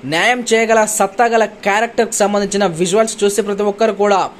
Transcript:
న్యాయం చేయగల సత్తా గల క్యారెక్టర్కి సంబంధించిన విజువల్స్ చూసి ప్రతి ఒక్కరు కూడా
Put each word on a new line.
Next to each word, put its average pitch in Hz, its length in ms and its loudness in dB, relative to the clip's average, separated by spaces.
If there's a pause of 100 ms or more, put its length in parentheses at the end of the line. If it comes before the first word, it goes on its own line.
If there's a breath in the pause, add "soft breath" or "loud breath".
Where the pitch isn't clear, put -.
(140)
న్యాయం 226 280 0 (100)
చేయగల 226 300 2 (160)
సత్తా 208 360 0
గల 226 120 2 (220)
క్యారెక్టర్కి 220 560 -2
సంబంధించిన 202 420 0 (160)
విజువల్స్ 214 400 0
చూసి 202 280 0
ప్రతి 202 220 -2
ఒక్కరు 208 300 0
కూడా 202 200 2 (180)